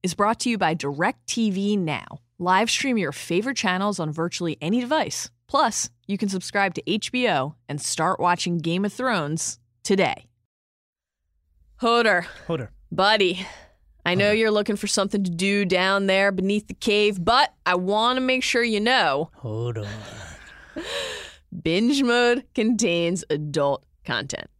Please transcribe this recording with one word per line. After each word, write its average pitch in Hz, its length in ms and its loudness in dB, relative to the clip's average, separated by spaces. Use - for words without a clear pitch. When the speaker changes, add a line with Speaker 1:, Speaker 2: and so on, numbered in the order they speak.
Speaker 1:
is 185 140 -4
brought 214 240 0
to 240 100 0
you 226 80 0
by 170 160 2
DirecTV 196 1040 -2
Now. 156 440 -4
Live 190 320 2
stream 254 260 0
your 160 140 0
favorite 208 440 -2
channels 190 440 -2
on 156 120 -4
virtually 165 500 -4
any 208 200 0
device. 254 480 -2
Plus, 277 460 0
you 196 100 -4
can 208 100 -2
subscribe 190 460 -2
to - 80 -6
H 208 200 -2
B 247 180 2
O 147 240 0
and 143 100 -6
start - 400 0
watching 175 380 0
Game 165 260 -2
of 202 80 -2
Thrones 170 680 -2
today. 190 420 0
Hodor. 226 420 4
Speaker 2:
Hodor. 143 220 -4
Speaker 1:
Buddy, 190 540 2
I 180 80 2
know 202 180 4
Speaker 2:
Hodor. 220 60 2
Speaker 1:
you're 220 100 4
looking 208 260 0
for 202 120 -6
something 202 360 0
to 180 60 0
do 196 360 2
down 190 420 2
there 196 240 4
beneath 196 360 -2
the 185 60 -12
cave, 208 500 2
but 240 300 4
I 180 120 2
wanna 214 460 2
make 254 200 0
sure 240 220 0
you 220 160 0
know 185 500 2
Speaker 2:
Hodor. 110 420 -6
Speaker 1:
<laughs> 339 80 -10
Binge 226 400 2
Mode 240 420 2
contains 185 760 2
adult 147 560 -2
content. 120 460 -6